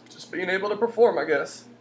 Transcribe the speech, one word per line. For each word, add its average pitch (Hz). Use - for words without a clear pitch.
Just -
being 180
able 196
to 208
perform, 175
I 147
guess. 156